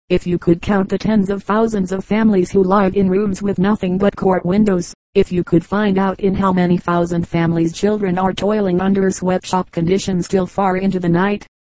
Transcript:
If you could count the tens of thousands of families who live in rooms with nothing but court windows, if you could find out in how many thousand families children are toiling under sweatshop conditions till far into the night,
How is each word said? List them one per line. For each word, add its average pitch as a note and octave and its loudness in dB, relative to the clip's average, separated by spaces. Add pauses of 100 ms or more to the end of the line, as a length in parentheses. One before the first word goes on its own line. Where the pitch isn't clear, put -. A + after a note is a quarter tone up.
If F3+ 0
you F3 0
could F3 0
count G3 0
the G3 -2
tens G3+ 0
of G3 -4
thousands G#3 0
of F#3+ -6
families G#3 2
who G3 4
live F#3+ 2
in G3 2
rooms G3 -2
with G3 -2
nothing F#3 0
but G3+ 0
court F#3 0
windows, F#3+ 0 (200)
if F#3+ 2
you F3+ 0
could E3+ 0
find G3 0
out F#3+ 0
in F#3+ 0
how F#3+ 0
many F3+ 2
thousand F3 -2
families E3 0
children G3+ -2
are F#3 0
toiling F#3+ -2
under F#3+ 0
sweatshop F#3 -2
conditions F3+ -2
till F#3+ 0
far F#3 -2
into F#3+ -2
the F3 -2
night, G3+ 0 (160)